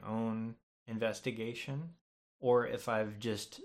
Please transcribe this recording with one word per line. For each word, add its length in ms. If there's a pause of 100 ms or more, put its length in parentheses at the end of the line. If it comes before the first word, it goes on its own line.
own 500 (300)
investigation 1040 (500)
or 260
if 220
I've 300
just, 460